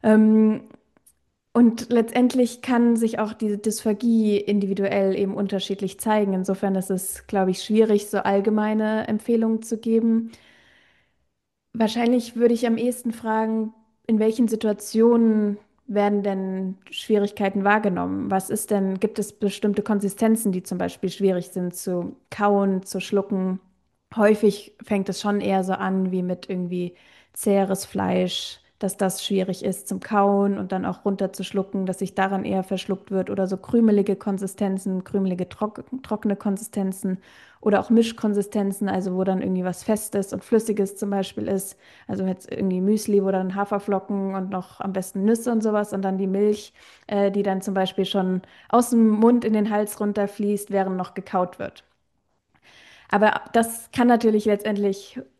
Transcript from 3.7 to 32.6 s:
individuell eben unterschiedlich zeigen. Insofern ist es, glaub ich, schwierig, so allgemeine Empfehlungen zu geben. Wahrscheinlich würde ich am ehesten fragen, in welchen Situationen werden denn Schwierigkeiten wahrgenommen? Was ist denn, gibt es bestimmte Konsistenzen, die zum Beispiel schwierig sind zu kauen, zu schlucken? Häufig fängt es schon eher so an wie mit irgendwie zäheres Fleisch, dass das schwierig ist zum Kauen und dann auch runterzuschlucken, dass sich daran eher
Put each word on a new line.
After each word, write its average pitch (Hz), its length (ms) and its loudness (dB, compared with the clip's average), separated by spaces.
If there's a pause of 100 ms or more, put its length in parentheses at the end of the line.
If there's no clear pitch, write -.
individuell 196 800 0
eben 196 180 -2
unterschiedlich 196 640 -4
zeigen. 208 340 0
Insofern 190 420 -2
ist 190 160 -4
es, - 360 -6
glaub 190 220 0
ich, 185 140 -2
schwierig, 214 460 2
so 202 100 -2
allgemeine 214 880 0
Empfehlungen 226 560 0
zu 226 140 -6
geben. 226 540 0 (1400)
Wahrscheinlich 233 600 0
würde 233 180 4
ich 233 140 0
am 226 100 2
ehesten 233 360 -2
fragen, 220 600 -2 (320)
in 220 140 2
welchen 220 280 2
Situationen 220 1080 2 (300)
werden 202 360 0
denn 190 540 -4 (120)
Schwierigkeiten 202 760 0
wahrgenommen? 196 680 0
Was 190 180 -2
ist - 220 -4
denn, 190 280 0
gibt 220 200 -4
es 202 140 -6
bestimmte 208 480 -2
Konsistenzen, 208 680 0
die 185 120 -4
zum 185 140 -8
Beispiel 180 320 -4
schwierig 180 400 0
sind 180 260 -6
zu 180 400 -6 (140)
kauen, 202 540 2
zu - 160 -8
schlucken? 190 600 -2 (560)
Häufig 214 680 2
fängt 196 260 -2
es 185 120 -8
schon 208 180 -2
eher 190 240 0
so 190 100 -2
an 190 380 -2
wie 185 120 -2
mit 180 260 -6
irgendwie 180 460 -6 (380)
zäheres 196 520 0
Fleisch, 185 760 -4 (200)
dass 190 180 -4
das 185 280 -4
schwierig 190 380 -2
ist 190 240 -6
zum 190 140 -6
Kauen 202 560 2
und 190 160 -6
dann 185 120 -4
auch 185 200 -6
runterzuschlucken, 196 800 -4
dass 185 140 -4
sich 185 160 -6
daran 190 280 -2
eher 190 200 -2